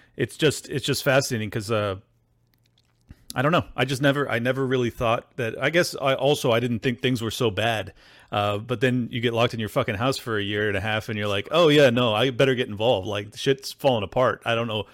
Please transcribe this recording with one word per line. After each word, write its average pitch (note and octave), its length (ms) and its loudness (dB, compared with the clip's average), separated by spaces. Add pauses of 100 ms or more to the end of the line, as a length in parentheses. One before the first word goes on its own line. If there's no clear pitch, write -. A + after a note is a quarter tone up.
(160)
it's - 200 -4
just, - 320 0
it's - 180 -6
just - 180 -2
fascinating C3 460 2
'cause, A2 200 -6
uh, G#2 260 0 (1400)
I B2+ 60 -2
don't D3 80 2
know. F3 140 2 (120)
I B2+ 80 2
just C3 160 -4
never, C#3 300 2
I A#2 80 -2
never C3 260 0
really B2+ 260 0
thought A#2+ 480 -2
that, A2+ 220 -6
I C#3 100 0
guess E3+ 300 2
I C3+ 140 2
also, C#3 380 2
I A#2 80 4
didn't A#2+ 200 -2
think B2 220 -2
things B2+ 180 0
were A2 120 -4
so A#2 180 0
bad. G#2 420 -4 (380)
Uh, G#2 280 0
but A2+ 220 -6
then B2 300 0
you A#2+ 100 -6
get A#2 140 0
locked A#2 200 2
in A2+ 60 -8
your G#2+ 80 -4
fucking A#2 280 -2
house B2+ 220 -2
for A2 200 -4
a G2+ 40 -2
year G#2 260 -2
and G2 80 -2
a F#2+ 40 -2
half G#2+ 280 -4
and G#2+ 100 -6
you're G#2 100 -2
like, G2+ 240 -2
"Oh E3 160 4
yeah, D3 220 8
no, A#2 240 2
I B2+ 160 2
better C3+ 260 2
get A#2 120 -2
involved. G#2 380 0
Like, G#2 300 -8
shit's - 360 -2
falling B2 300 0
apart." B2 420 0
I A#2 120 0
don't A#2 100 -2
know. G#2+ 280 -4